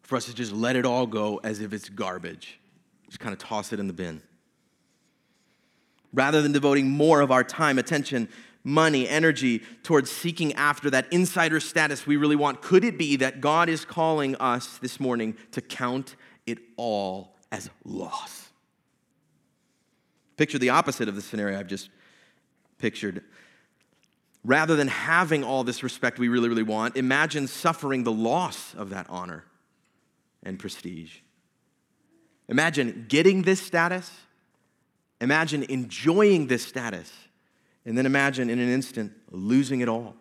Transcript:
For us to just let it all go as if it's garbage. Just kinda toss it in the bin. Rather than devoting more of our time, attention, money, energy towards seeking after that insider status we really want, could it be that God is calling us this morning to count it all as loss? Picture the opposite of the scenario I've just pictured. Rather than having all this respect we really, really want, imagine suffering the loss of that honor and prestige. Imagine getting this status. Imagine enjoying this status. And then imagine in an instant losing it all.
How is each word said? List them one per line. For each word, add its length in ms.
For 140
us 100
to 80
just 180
let 240
it 100
all 200
go 380
as 160
if 120
it's 160
garbage. 680
Just 140
kinda 160
toss 360
it 80
in 60
the 60
bin. 300
Rather 280
than 100
devoting 380
more 300
of 100
our 140
time, 340
attention, 500
money, 440
energy 520
towards 280
seeking 440
after 360
that 220
insider 460
status 480
we 100
really 200
want, 260
could 220
it 120
be 200
that 240
God 280
is 160
calling 520
us 420
this 220
morning 360
to 100
count 560
it 120
all 600
as 200
loss? 680
Picture 220
the 120
opposite 380
of 60
the 80
scenario 360
I've 80
just 240
pictured. 460
Rather 320
than 120
having 540
all 220
this 180
respect 360
we 100
really, 200
really 140
want, 340
imagine 500
suffering 580
the 80
loss 640
of 160
that 180
honor 360
and 160
prestige. 600
Imagine 600
getting 340
this 180
status. 500
Imagine 440
enjoying 840
this 160
status. 480
And 140
then 80
imagine 440
in 80
an 100
instant 440
losing 500
it 80
all. 320